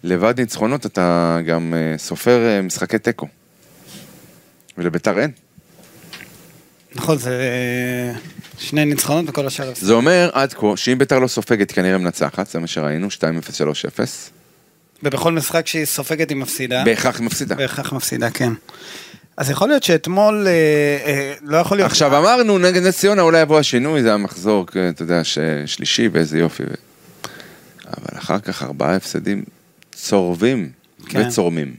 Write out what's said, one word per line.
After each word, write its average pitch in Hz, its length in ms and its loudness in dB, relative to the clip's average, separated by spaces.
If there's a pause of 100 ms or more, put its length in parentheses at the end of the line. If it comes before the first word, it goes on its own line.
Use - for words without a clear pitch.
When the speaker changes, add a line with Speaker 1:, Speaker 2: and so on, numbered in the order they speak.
Speaker 1:
לבד 95 360 2
ניצחונות, 117 460 -2
אתה 87 600 2
גם, 82 300 -2
אה, 80 220 -2
סופר, 120 480 2
אה, 101 160 2
משחקי 92 360 -2
תיקו. - 280 -2 (1500)
ולביתר 87 420 0
אין. 147 100 0 (1600)
Speaker 2:
נכון, 143 240 0
זה, 123 120 -6
אה, 123 880 -4 (400)
שני 151 260 0
ניצחונות 147 440 0
וכל 139 180 -4
השאר 135 240 -8
הפסד. 117 160 -10
Speaker 1:
זה 104 60 6
אומר 165 400 4
עד 135 220 0
כה, 107 120 -2 (100)
שאם 127 220 0
ביתר 135 200 2
לא 127 100 4
סופגת, 104 440 0
כנראה 92 260 2
מנצחת, 87 480 -2
זה - 120 -8
מה 85 80 -6
שראינו, 82 440 -4
שתיים 82 280 -2
אפס, - 160 -12
שלוש 76 320 -2
אפס. - 440 -6 (720)
Speaker 2:
ובכל 165 300 0
משחק 190 340 -2
שהיא 160 180 -4
סופגת, 156 460 -4
היא 147 60 -4
מפסידה. 127 480 -4
Speaker 1:
בהכרח 117 340 0
היא 117 80 -2
מפסידה. 110 280 -4
Speaker 2:
בהכרח 139 380 -4
מפסידה, 120 380 -4
כן. 120 220 -2 (840)
אז 139 140 -4
יכול 190 180 2
להיות 285 140 4
שאתמול, 196 640 2
אה, 185 60 4 (540)
אה, 139 360 -2
לא 147 140 0
יכול 175 200 2
להיות 190 140 2
Speaker 1:
עכשיו 143 280 4
אמרנו, 214 400 4
נגד 180 240 4
נס 185 160 2
ציונה 196 240 4
אולי 165 180 6
יבוא 156 180 4
השינוי, 139 440 2
זה 113 120 4
המחזור, 98 520 0 (240)
אתה 80 120 -8
יודע, 82 220 0
ש-, - 140 -4 (280)
שלישי, - 460 0
ואיזה 80 260 2
יופי. 82 240 0
ו-, - 40 -6 (1200)
אבל - 320 -12
אחר - 200 -2
כך - 240 -8
ארבעה 69 340 -2
הפסדים 101 480 -4 (480)
צורבים 92 760 -2 (360)
Speaker 2:
כן. 113 220 0
Speaker 1:
וצורמים. 82 500 -2